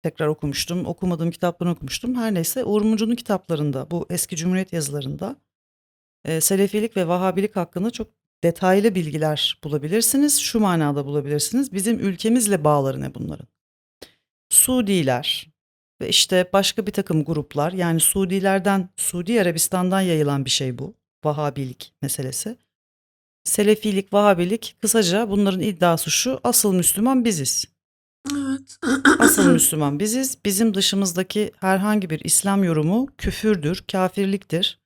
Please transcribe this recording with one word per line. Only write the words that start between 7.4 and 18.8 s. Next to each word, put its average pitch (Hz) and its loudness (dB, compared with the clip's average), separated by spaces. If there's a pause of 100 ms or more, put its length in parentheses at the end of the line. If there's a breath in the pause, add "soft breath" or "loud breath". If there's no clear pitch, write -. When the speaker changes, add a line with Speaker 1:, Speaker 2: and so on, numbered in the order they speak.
Speaker 1:
hakkında 185 -4
çok - -10 (360)
detaylı 185 4
bilgiler 151 -2
bulabilirsiniz. 202 0
Şu - -2
manada 156 2
bulabilirsiniz. 147 -2
Bizim 202 0
ülkemizle 202 0
bağları 139 2
ne 135 -8
bunların? - -10 (1000 loud breath)
Suudiler 185 2 (500)
ve - -6
işte 180 2
başka 196 0
bir 208 -6
takım 165 0
gruplar, 156 -4
yani 170 0
Suudilerden, 190 0